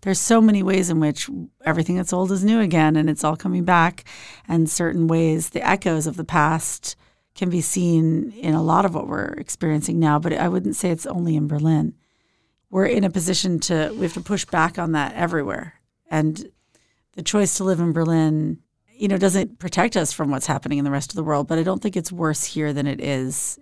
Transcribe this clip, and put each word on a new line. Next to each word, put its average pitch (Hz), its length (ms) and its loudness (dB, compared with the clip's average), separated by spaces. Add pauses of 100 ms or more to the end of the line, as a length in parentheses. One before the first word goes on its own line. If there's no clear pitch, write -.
There's 196 180 -2
so 226 220 4
many 214 200 6
ways 190 280 2
in 165 100 2
which 151 300 0 (340)
everything 160 320 0
that's 180 160 -2
old 185 220 0
is 185 100 0
new 226 160 4
again, 160 380 4
and 151 120 2
it's 151 140 -2
all 156 140 0
coming 180 260 -2
back. 175 400 2 (420)
And 165 240 2
certain 165 380 0
ways, 160 440 2
the - 140 -4
echoes 165 400 0
of 160 120 -6
the 165 80 -6
past 156 720 0 (360)
can 180 160 -2
be 170 120 0
seen 165 720 2
in 208 220 0
a 165 60 2
lot 165 220 4
of 180 100 0
what - 140 -4
we're - 300 -6
experiencing 156 600 -2
now, 151 220 4
but 160 140 -2
I - 160 0
wouldn't 185 260 -2
say 180 160 -2
it's 165 140 -4
only 170 320 -2
in 151 100 0
Berlin. 156 460 2 (760)
We're 190 180 2
in 233 180 2
a 190 40 2
position 175 520 -2
to, 156 340 -2
we 139 60 -6
have 170 140 -2
to 180 60 -8
push 190 220 -4
back - 340 0
on 170 140 -4
that 147 240 -2
everywhere. 165 600 -4 (340)
And 156 420 -2 (640)
the 143 100 -12
choice 202 320 0
to 196 80 -4
live 185 160 2
in 170 140 2
Berlin, 160 640 2 (320)
you - 180 -4
know, 196 100 2
doesn't 185 400 0
protect 185 400 -2
us 160 160 0
from 151 160 -2
what's 135 160 -4
happening 143 320 -2
in 143 80 0
the 139 60 -2
rest 139 200 -4
of - 40 -10
the 160 80 -4
world, 147 240 0
but 165 100 0
I 165 60 0
don't 190 180 -2
think 202 160 -2
it's 170 140 -6
worse 165 340 -2
here 151 260 -4
than 139 140 -2
it 139 160 -4
is 131 600 -4